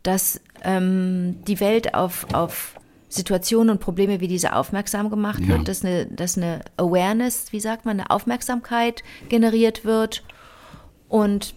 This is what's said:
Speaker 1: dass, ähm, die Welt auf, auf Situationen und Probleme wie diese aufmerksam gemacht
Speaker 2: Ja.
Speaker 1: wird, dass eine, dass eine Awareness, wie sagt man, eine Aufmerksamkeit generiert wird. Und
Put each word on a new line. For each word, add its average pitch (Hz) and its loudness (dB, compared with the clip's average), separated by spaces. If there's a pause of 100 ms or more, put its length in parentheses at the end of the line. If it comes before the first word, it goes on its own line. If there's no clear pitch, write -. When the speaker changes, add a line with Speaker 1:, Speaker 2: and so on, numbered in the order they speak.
Speaker 1:
dass, - 0 (240)
ähm, 185 0 (100)
die 202 0
Welt 220 2
auf, - -2
auf - -4 (380)
Situationen 202 2
und 202 2
Probleme 196 0
wie 185 -2
diese 180 0
aufmerksam 202 -2
gemacht 208 -2
Speaker 2:
Ja. 185 0
Speaker 1:
wird, - 2
dass 190 -4
eine, 180 0
dass - -4
eine 170 -4 (160)
Awareness, 190 0
wie 214 -4
sagt 220 -6
man, 214 -2
eine - -4
Aufmerksamkeit 233 0 (260)
generiert 226 4
wird. 220 0 (840)
Und 208 2